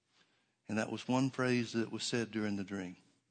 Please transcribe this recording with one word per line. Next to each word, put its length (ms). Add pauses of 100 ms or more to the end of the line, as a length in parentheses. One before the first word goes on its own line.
(680)
And 80
that 140
was 160
one 220
phrase 440
that 180
was 120
said 280
during 240
the 80
dream. 320 (360)